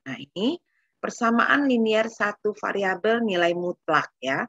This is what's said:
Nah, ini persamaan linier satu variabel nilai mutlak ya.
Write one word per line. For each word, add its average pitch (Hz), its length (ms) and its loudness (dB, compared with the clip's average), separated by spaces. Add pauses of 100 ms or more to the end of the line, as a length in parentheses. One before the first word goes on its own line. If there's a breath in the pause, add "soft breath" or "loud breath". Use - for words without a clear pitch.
Nah, - 180 -10
ini 208 400 -4 (400)
persamaan 240 720 2
linier 220 400 2
satu 208 480 -4
variabel 196 640 0
nilai 175 320 2
mutlak 175 640 -2
ya. 135 300 -2